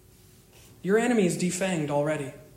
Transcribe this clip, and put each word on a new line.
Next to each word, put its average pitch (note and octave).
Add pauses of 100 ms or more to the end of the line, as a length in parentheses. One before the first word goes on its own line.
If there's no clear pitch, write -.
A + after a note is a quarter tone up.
(840)
Your F#3+
enemy A#3
is D#3+
defanged F3
already. D3 (240)